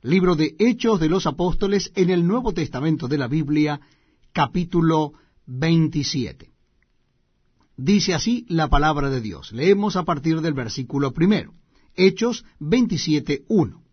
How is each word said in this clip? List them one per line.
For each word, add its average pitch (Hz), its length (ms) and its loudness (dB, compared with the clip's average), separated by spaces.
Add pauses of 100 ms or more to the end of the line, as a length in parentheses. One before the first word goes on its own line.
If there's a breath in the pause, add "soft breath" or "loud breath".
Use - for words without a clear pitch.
Libro 180 340 2
de 151 240 -2
Hechos 226 400 2
de 160 80 0
los 180 180 0
Apóstoles 180 720 0
en 185 140 2
el 175 180 2
Nuevo 226 260 -2
Testamento 156 540 -2
de 147 100 -2
la 131 120 -4
Biblia, 151 500 -2 (540 soft breath)
capítulo 165 800 0 (320 soft breath)
veintisiete. 147 1040 -2 (1300)
Dice 185 360 2
así 233 360 -2
la 165 180 0
palabra 147 420 2
de 131 120 -4
Dios. 95 320 -12
Leemos 196 420 2
a 180 80 -2
partir 160 380 -2
del 156 120 -2
versículo 131 600 -4
primero. 185 400 0 (420)
Hechos 196 480 2 (160 soft breath)
veintisiete 151 880 0
uno. 185 460 0